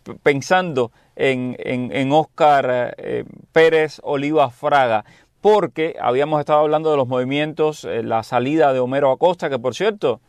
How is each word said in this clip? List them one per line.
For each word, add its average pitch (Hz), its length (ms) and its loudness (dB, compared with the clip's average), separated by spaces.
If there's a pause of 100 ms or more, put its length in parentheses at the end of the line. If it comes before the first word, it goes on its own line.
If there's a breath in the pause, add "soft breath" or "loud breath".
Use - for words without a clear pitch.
p-, 117 180 -14
pensando 147 720 0 (240 soft breath)
en, 127 420 -2
en, 123 320 -6
en 135 220 -2
Óscar, 139 840 2
eh, 120 280 -8 (260)
Pérez 160 540 2
Oliva 143 460 0
Fraga, 127 540 0 (360 soft breath)
porque 170 600 0
habíamos 139 380 0
estado 151 220 2
hablando 156 320 2
de 147 40 2
los 131 120 0
movimientos, 151 760 -2
eh, 110 200 -6
la 113 180 -2
salida 139 500 0
de 131 60 0
Homero 135 320 0
Acosta, 170 400 0
que 135 80 -4
por 120 160 -4
cierto, 175 540 -2